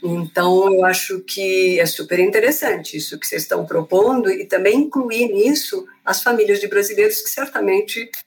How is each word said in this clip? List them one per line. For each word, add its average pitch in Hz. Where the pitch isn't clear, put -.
Então, 180
eu 185
acho 185
que 190
é 170
super 160
interessante 208
isso 156
que -
vocês 170
estão 175
propondo 202
e 190
também 190
incluir 240
nisso 208
as 190
famílias 208
de 202
brasileiros 208
que -
certamente 226